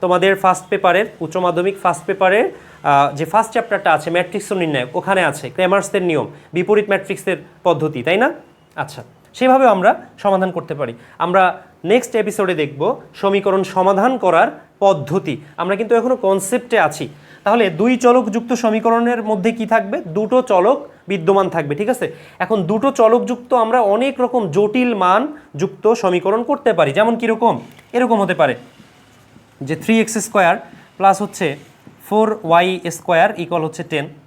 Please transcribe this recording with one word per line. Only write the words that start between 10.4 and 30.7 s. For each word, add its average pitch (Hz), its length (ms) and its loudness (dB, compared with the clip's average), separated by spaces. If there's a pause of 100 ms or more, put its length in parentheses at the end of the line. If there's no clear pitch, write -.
করতে 165 240 -8
পারি। 131 180 -6 (240)
আমরা 180 440 2 (240)
নেক্সট 233 300 0
এপিসোডে 202 400 -2
দেখব 151 420 -4 (160)
সমীকরণ 196 500 0
সমাধান 196 540 0
করার 185 300 2 (320)
পদ্ধতি। 170 580 0 (200)
আমরা 180 180 -2
কিন্তু 220 200 0
এখনও 240 200 0
কনসেপ্টে 220 640 0
আছি। 151 300 0 (340)
তাহলে 208 260 2
দুই 214 280 0
চলকযুক্ত 240 560 2
সমীকরণের 233 680 0
মধ্যে 214 280 -2
কি 233 140 -6
থাকবে? 214 360 -2
দুটো 214 400 0
চলক 220 460 2 (200)
বিদ্যমান 190 420 0
থাকবে। 147 260 -4
ঠিক - 140 -4
আছে, 151 220 -4 (280)
এখন 190 240 -2
দুটো 214 280 0
চলকযুক্ত 233 600 0
আমরা 240 280 2
অনেক 240 400 0
রকম 240 300 -2
জটিল 214 440 0
মান 202 420 2 (180)
যুক্ত 190 380 0
সমীকরণ 196 500 0
করতে 240 300 0
পারি। 156 180 2
যেমন 220 240 2
কীরকম? 226 440 0 (340)
এরকম 233 280 2
হতে 180 140 0
পারে 139 200 2 (1080)
যে 143 140 -6
থ্রি 226 260 2
এক্স 220 160 -2
স্কয়ার 185 380 2 (420)